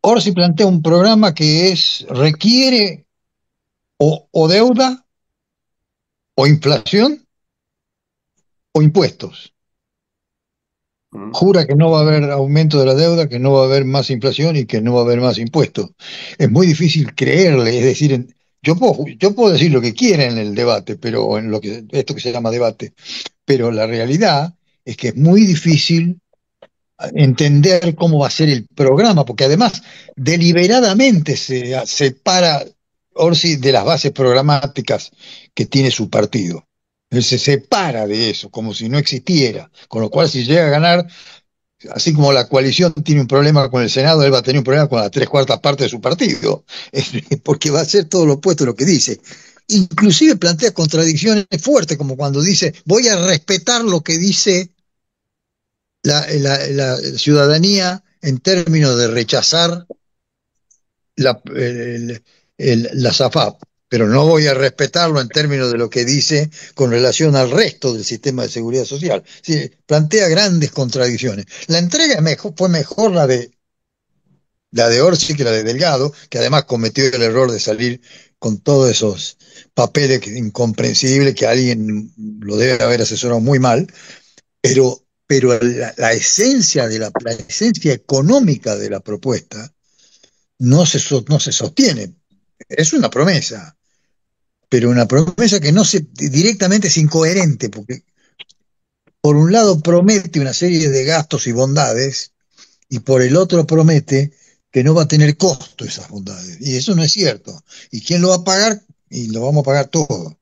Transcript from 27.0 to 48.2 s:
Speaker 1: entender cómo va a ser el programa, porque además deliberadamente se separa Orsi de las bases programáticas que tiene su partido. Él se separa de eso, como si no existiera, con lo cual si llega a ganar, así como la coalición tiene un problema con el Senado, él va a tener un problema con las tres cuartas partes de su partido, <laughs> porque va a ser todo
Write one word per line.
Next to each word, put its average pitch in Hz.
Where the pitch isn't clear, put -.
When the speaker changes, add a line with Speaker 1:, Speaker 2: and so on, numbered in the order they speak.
Speaker 1:
entender 151
cómo 160
va 139
a -
ser 156
el 120
programa, 151
porque 135
además 185
deliberadamente 175
se 127
separa 165
Orsi 165
de 135
las 107
bases 135
programáticas 135
que 110
tiene 135
su 107
partido. 104
Él 120
se 123
separa 139
de 110
eso, 101
como 110
si 113
no 139
existiera, 135
con 110
lo 107
cual 156
si 131
llega 156
a 143
ganar, 175
así 156
como 143
la 127
coalición 139
tiene 147
un 123
problema 143
con 123
el 110
Senado, 147
él 135
va 127
a 110
tener 135
un 117
problema 143
con 120
las 101
tres 120
cuartas 131
partes 143
de -
su 117
partido, 170
<laughs> -
porque 147
va 147
a 156
ser 170
todo 180